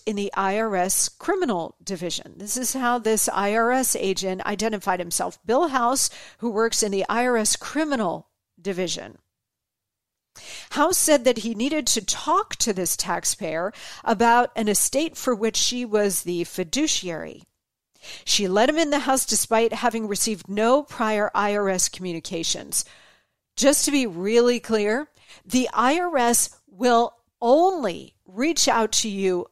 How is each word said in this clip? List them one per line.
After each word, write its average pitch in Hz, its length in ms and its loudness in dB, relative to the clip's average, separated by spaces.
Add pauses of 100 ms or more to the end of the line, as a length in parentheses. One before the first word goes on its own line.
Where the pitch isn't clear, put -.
in 214 100 -2
the 202 180 -4
I 196 240 0
R 220 200 0
S 180 320 0
criminal 294 760 -4
division. 175 540 -8
This 208 180 -8
is 247 160 -4
how 247 280 0
this 220 280 0
I 202 280 0
R 233 180 2
S 262 240 0
agent 190 480 -4
identified 208 560 -2
himself. 175 440 -6
Bill 277 220 2
House, 262 420 0 (280)
who 233 120 -4
works 226 320 0
in 208 120 -2
the 190 160 0
I 240 180 0
R 247 80 2
S 214 220 0
criminal 233 720 -2 (300)
division. 175 580 -6 (1500)
House 320 280 2
said 285 280 4
that 240 140 4
he 226 140 -4
needed 269 340 -2
to 208 180 0
talk - 520 0
to - 140 0
this 180 240 -2
taxpayer 175 800 -4 (320)
about 233 500 4
an 214 140 -2
estate 285 480 0
for 254 180 -2
which 214 220 -2
she 247 260 0
was 208 380 0
the 175 240 -4
fiduciary. 175 1000 -4 (800)
She - 240 0
let 208 220 4
him 302 80 2
in 311 140 2
the 285 80 2
house 262 260 0
despite 220 480 2
having 226 340 -2
received 202 400 -4
no 226 360 2
prior 214 520 -2
I 208 220 0
R 202 100 0
S 185 220 0
communications. 170 960 -6 (720)
Just 285 280 4
to 302 60 -2
be 269 140 2
really 226 560 2
clear, 220 480 -2 (340)
the 254 300 0
I 262 260 2
R 349 160 -2
S 240 420 2 (120)
will 233 460 2 (260)
only 240 760 2 (100)
reach 254 420 -2
out 220 260 2
to - 160 0
you, 190 420 -2